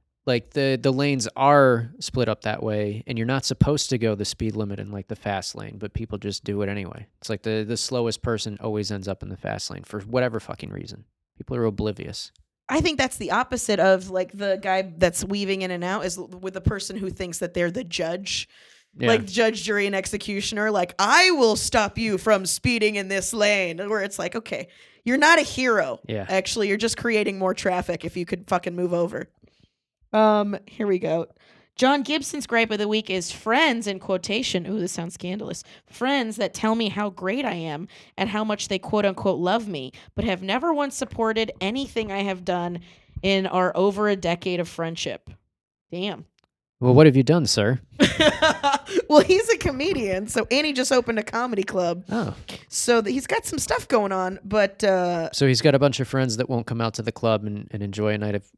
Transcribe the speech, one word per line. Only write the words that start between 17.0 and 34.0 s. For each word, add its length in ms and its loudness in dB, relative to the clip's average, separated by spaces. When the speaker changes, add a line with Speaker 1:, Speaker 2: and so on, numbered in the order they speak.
Speaker 2:
thinks 300 -8
that 120 -4
they're 180 0
the 140 -6
judge. 640 -6
Speaker 1:
Yeah. 120 2
Speaker 2:
Like, 180 4
judge, 380 0
jury, 220 0
and 80 -2
executioner. 760 -4
Like, 280 0
"I 340 6
will 240 4
stop 420 0
you 180 0
from 300 2
speeding 480 2
in 140 -4
this 260 -2
lane." 420 2
Where 100 0
it's 180 -4
like, 160 -4
"Okay, 340 -8
you're 140 2
not 200 8
a 40 4
hero. 680 0
Speaker 1:
Yeah. 180 -4
Speaker 2:
Actually, 420 0
you're 100 0
just 180 -2
creating 420 0
more 140 0
traffic 500 -2
if 140 -8
you 80 -4
could 240 -8
fucking 260 -2
move 200 -2
over." 340 -2
Um, 420 4
here 200 -4
we 120 2
go. 280 0
John 260 4
Gibson's 440 -4
gripe 240 2
of 80 -2
the 80 -2
week 240 -2
is 220 -4
friends, 560 0
in 100 -6
quotation. 640 -2